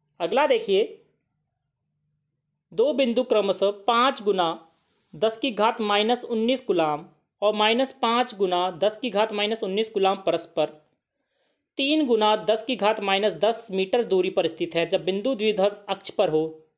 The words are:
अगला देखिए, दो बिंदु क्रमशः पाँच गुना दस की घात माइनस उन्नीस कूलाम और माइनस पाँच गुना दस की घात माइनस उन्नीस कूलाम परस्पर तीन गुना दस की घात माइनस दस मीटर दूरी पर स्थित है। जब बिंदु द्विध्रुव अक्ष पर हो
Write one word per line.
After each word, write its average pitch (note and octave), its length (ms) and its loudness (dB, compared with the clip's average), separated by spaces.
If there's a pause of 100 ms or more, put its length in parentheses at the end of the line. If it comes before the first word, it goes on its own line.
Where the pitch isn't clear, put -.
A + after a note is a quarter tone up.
(200)
अगला A3+ 280 2
देखिए, G#3+ 480 2 (1800)
दो B3 200 2
बिंदु B3 300 2
क्रमशः G3 480 0
पाँच A#3+ 500 0
गुना F3+ 500 -2 (440)
दस A3 220 -2
की C4+ 140 -2
घात G#3 300 0
माइनस G#3+ 420 0
उन्नीस A#3+ 380 -2
कूलाम D#3+ 480 0 (320)
और G#3 140 2
माइनस A3+ 360 0
पाँच A#3+ 440 -2
गुना F#3 360 0
दस G3+ 260 -2
की B3+ 120 -6
घात G#3 240 0
माइनस G#3+ 300 -4
उन्नीस G#3 260 -2
कूलाम G3 280 2
परस्पर E3 480 -2 (1120)
तीन D4 280 0
गुना G#3+ 300 4
दस G#3 280 0
की B3+ 120 -4
घात G#3+ 240 0
माइनस G3 340 0
दस G#3 380 0
मीटर F#3+ 320 0
दूरी F#3 260 0
पर F3 180 0
स्थित E3 280 -6
है। E3 140 0
जब E3 160 -2
बिंदु G3+ 300 -2
द्विध्रुव G3+ 540 0
अक्ष G3 200 -8
पर F#3+ 200 0
हो D#3 380 -2 (100)